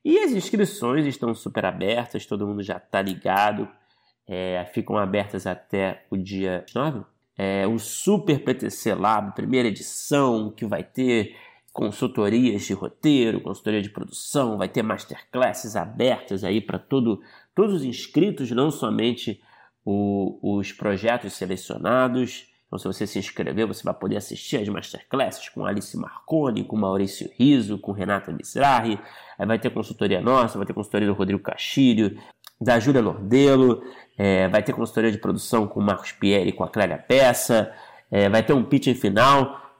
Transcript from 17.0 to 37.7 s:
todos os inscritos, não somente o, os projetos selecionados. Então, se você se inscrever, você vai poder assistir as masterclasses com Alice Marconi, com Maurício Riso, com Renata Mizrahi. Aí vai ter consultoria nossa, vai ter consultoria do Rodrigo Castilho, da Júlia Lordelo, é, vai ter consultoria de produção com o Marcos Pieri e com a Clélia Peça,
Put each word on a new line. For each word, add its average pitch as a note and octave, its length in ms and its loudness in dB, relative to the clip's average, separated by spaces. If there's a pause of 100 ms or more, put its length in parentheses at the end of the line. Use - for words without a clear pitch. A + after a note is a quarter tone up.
todos G3+ 220 2
os D3 100 -2
inscritos, C#3+ 640 0
não C3+ 200 2
somente A2+ 680 -2 (460)
o, G2+ 720 -2
os G2 160 -6
projetos G#2 600 -2
selecionados. A#2+ 1120 -2 (180)
Então, G2+ 140 -10
se - 60 -12
você F#2+ 220 -4
se G2+ 120 -6
inscrever, G#2 480 -4
você G2+ 160 -8
vai - 100 -4
poder G#2 240 -4
assistir - 400 -8
as G#2 100 -4
masterclasses - 840 -6
com - 140 -8
Alice G2+ 320 -4
Marconi, B2+ 720 -2
com - 100 -8
Maurício G2 600 -2
Riso, A#2 400 4
com G2+ 140 -10
Renata G2 400 -4
Mizrahi. A#2 680 0 (380)
Aí G2 80 -4
vai G#2+ 140 0
ter B2 100 -2
consultoria G2+ 500 -2
nossa, A#2 380 2
vai G2 80 -4
ter - 80 -8
consultoria G#2 340 -2
do G2+ 60 2
Rodrigo G2 280 0
Castilho, A2 800 2 (400)
da A#2 200 4
Júlia C3 220 4
Lordelo, B2 840 4 (340)
é, F#2+ 320 4
vai G#2 140 2
ter C3 100 -4
consultoria A2+ 380 0
de G#2 80 -4
produção G2+ 480 0
com G#2+ 120 -6
o G#2 40 0
Marcos G2+ 280 -2
Pieri G2 380 2
e G2 40 -4
com - 100 -4
a F2+ 60 -4
Clélia F2+ 280 0
Peça, A#2+ 760 4 (400)